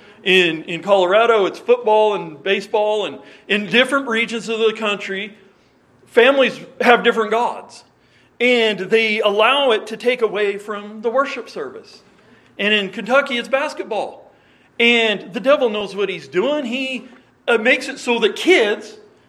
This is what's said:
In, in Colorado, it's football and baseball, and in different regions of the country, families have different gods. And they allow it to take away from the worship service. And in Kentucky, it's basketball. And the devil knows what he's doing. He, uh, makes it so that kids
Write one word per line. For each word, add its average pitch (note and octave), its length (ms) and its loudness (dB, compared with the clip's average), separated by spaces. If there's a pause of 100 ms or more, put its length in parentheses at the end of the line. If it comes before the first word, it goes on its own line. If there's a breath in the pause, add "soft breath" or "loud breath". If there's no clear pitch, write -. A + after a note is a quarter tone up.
(240 loud breath)
In, F3 420 2
in E3 160 -8
Colorado, G3+ 640 4
it's E3 140 -6
football G#3+ 560 2
and D#3+ 280 -10
baseball, G#3 640 -2
and C#3 140 -10 (280 loud breath)
in G3+ 200 -2
different C4 420 2
regions A3 400 -4
of A3+ 100 -4
the A3 140 2
country, G#3 640 -6 (720 soft breath)
families B3+ 520 4 (220)
have A#3 220 4
different A3 280 0
gods. G3+ 540 -4 (560 soft breath)
And A3+ 380 2
they G#3+ 420 0
allow A3+ 500 2
it G#3+ 160 -2
to A3+ 80 -10
take A#3+ 260 -2
away G3+ 360 -2
from G#3 460 -12
the A#3 60 -2
worship C4 400 -4
service. B2 520 -14 (580 soft breath)
And G#3 140 2
in G3 160 0
Kentucky, A#3+ 480 0
it's A#3 100 -6
basketball. A#3 840 -4 (480 soft breath)
And A3+ 540 2
the A3+ 60 -6
devil C4+ 300 2
knows G#3 260 -6
what G3 140 -2
he's D#3+ 180 -10
doing. C4+ 380 -2
He, C4 420 -6 (400 loud breath)
uh, A#3 100 4
makes B3+ 300 0
it C#4 100 -10
so A#3 220 -2
that G3+ 160 0
kids A#3+ 640 0 (300 soft breath)